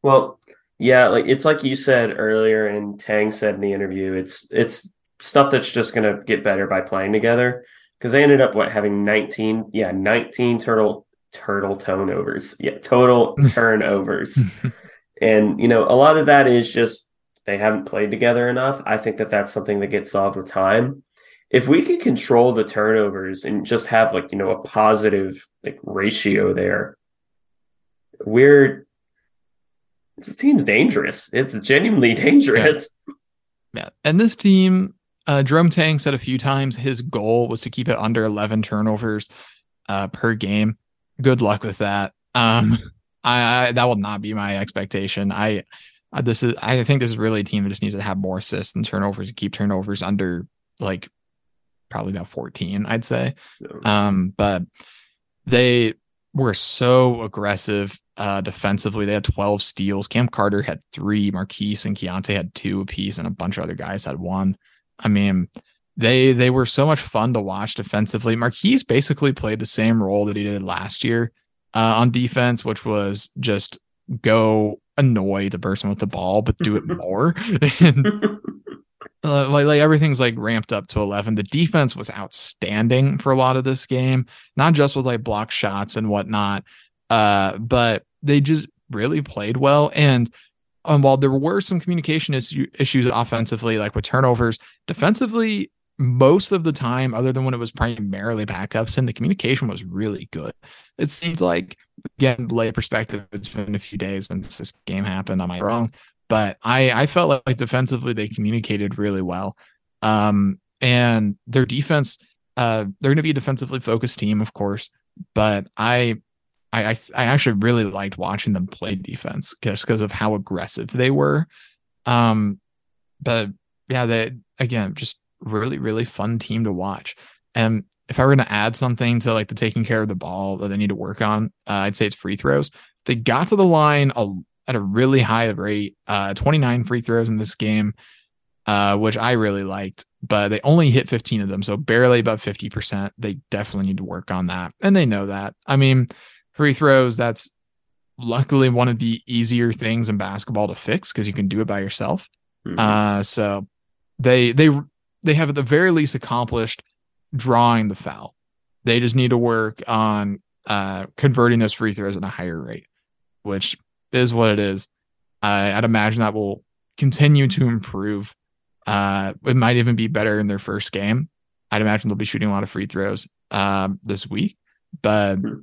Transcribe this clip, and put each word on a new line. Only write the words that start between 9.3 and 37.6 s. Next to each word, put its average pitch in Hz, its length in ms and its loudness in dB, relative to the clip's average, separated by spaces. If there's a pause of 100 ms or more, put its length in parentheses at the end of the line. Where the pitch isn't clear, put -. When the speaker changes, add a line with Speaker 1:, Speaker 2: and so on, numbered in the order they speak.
Speaker 1:
yeah, 101 180 -2
nineteen 117 680 0
turtle, 110 480 0 (280)
turtle 98 420 -4
turnovers. 95 840 -4
Yeah, - 180 -4
total 123 680 4
Speaker 2:
<laughs> 131 60 8
Speaker 1:
turnovers. 101 920 0
Speaker 2:
<laughs> 95 60 -2 (720)
Speaker 1:
And, 107 400 4
you 117 80 4
know, 113 160 4
a 123 100 4
lot 151 220 8
of 147 80 2
that 139 220 8
is 120 260 2
just 117 340 0 (380)
they 101 120 -2
haven't 107 280 0
played 104 260 -2
together 120 380 2
enough. 131 360 -2
I 107 120 0
think 107 200 -4
that 110 120 -4
that's 101 240 -2
something 101 260 -2
that 101 80 -2
gets 101 240 -4
solved 98 240 0
with 95 120 -10
time. 110 560 0 (460)
If 127 180 2
we - 160 6
could 349 180 0
control 120 500 4
the 107 140 0
turnovers 101 800 0
and 101 200 -4
just 117 220 -2
have, 113 260 4
like, - 180 -4
you 101 60 -6
know, 95 120 0
a 95 140 -2
positive, 107 840 2 (160)
like, 143 200 -10
ratio 101 680 0
there, 95 440 -2 (1300)
we're, 139 600 6 (1300)
this - 180 -16
team's 269 280 4
dangerous. - 680 2
It's 127 280 -2
genuinely 139 540 4
<laughs> - 20 2
dangerous. - 720 4 (180)
Speaker 2:
Yeah. - 60 -20 (600)
Yeah. - 160 -12 (140)
And 160 160 4
this 226 160 4
team, 190 580 4 (340)
uh, 143 160 2
Jerome 160 260 4
Tang 156 300 2
said 139 140 0
a 131 60 -4
few 131 180 -4
times 135 380 -2
his 120 260 -4
goal 117 460 0
was 117 140 -6